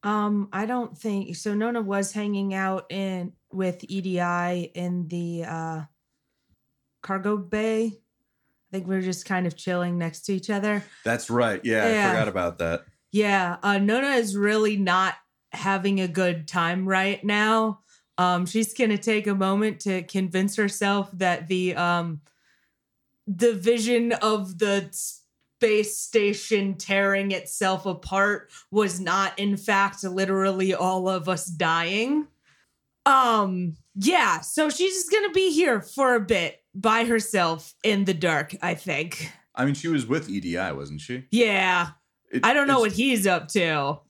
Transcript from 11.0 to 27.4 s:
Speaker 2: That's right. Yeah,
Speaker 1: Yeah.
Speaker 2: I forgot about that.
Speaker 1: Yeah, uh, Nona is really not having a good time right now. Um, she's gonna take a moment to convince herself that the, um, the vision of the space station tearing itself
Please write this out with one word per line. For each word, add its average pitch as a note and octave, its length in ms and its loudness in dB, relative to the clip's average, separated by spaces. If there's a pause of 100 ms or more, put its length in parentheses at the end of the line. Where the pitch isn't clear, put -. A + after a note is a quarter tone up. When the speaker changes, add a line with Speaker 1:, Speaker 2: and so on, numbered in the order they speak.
Speaker 2:
That's A#2 260 -2
right. A2+ 340 2
Yeah, A2 240 2
Speaker 1:
Yeah. G#3 180 2
Speaker 2:
I F#3+ 40 4
forgot - 180 2
about F2 300 -2
that. E2+ 260 -2 (280)
Speaker 1:
Yeah, G3 500 2
uh, G3+ 160 2
Nona A3+ 300 2
is A#3 280 0
really G#3 400 2
not F#3 380 2 (380)
having G3 480 0
a F#3 80 0
good E3+ 380 0
time F3+ 400 0
right F#3+ 380 0
now. G#3+ 560 2 (380)
Um, F3+ 280 2
she's A3 280 -2
gonna G#3+ 240 2
take G#3 280 0
a G3+ 80 0
moment G3 460 0
to F#3 220 -2
convince F#3+ 540 -2
herself G3+ 580 0
that F3 340 0
the, F#3 280 0
um, E3+ 440 0 (1040)
the G#3+ 280 2
vision A#3 580 2
of G3+ 460 0
the G3+ 320 0
space - 1040 -2
station G3+ 800 0
tearing G3 560 0
itself F#3+ 560 -2